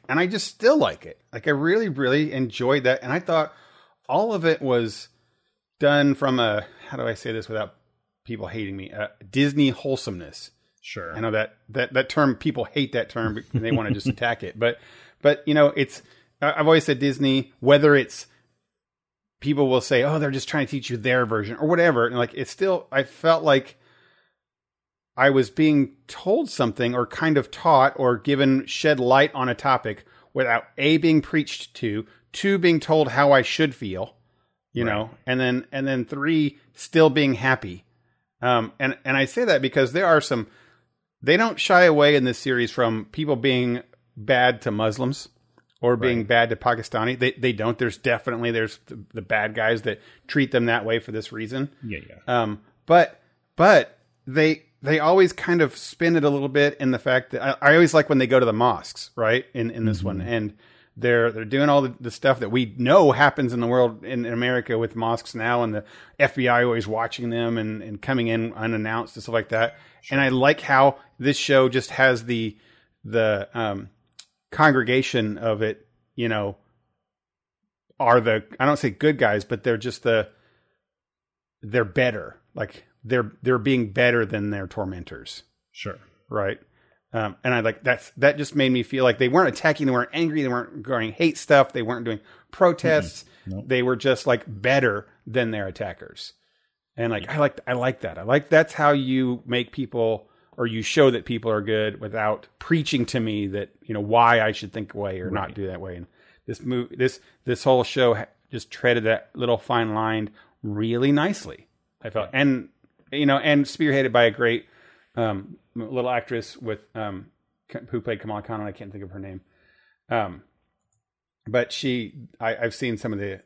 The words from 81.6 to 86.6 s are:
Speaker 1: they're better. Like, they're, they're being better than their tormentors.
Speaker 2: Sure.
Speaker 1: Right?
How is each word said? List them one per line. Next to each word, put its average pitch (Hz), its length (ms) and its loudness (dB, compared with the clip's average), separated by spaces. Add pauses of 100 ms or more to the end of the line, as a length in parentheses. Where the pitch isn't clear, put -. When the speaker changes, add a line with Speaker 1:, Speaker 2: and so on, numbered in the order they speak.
Speaker 1:
they're 110 240 0
better. 107 540 -2 (140)
Like, - 320 -10 (180)
they're, 113 280 -2 (100)
they're 127 160 2
being 117 340 0
better 120 340 2
than 104 240 -6
their 98 180 -8
tormentors. 92 760 -12 (280)
Speaker 2:
Sure. - 260 -14 (320)
Speaker 1:
Right? 98 300 -4 (540)